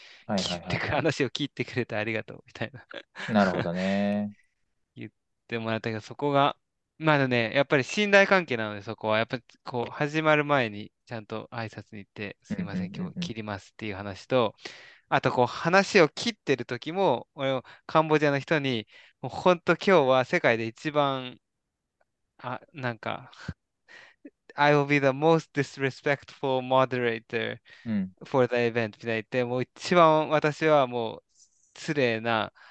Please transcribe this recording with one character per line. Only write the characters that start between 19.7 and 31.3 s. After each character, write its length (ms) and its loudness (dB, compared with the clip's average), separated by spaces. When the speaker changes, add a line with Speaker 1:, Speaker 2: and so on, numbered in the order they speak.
Speaker 2:
今 80 -4
日 200 6
は 220 4
世 160 -2
界 160 4
で 100 -4
一 240 -8
番、 480 -2
あ、 240 -10
な 200 -6
ん 60 -14
か、 320 -8
<laughs> 260 -14
I 180 4
will 120 4
be 140 2
the 140 2
most 400 2
disrespectful 1080 -4
moderator 1000 -2
Speaker 1:
う 60 -6
ん。 200 -2
Speaker 2:
for 220 2
the 80 -2
event」 440 0
み 40 -18
た 20 -14
い 20 -6
な 80 -2
言 60 -2
っ 40 -14
て、 200 -2
「も 140 -4
う 40 -2
一 320 -4
番 340 6
私 380 0
は 200 4
も 300 -6
う 60 -20